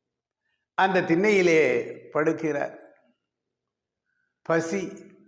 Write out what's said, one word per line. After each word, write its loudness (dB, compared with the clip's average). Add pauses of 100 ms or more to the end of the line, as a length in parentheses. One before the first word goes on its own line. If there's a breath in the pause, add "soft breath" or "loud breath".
(760)
அந்த 2
திண்ணையிலே 2 (280)
படுக்கிறார். -4 (1600)
பசி, -4 (360)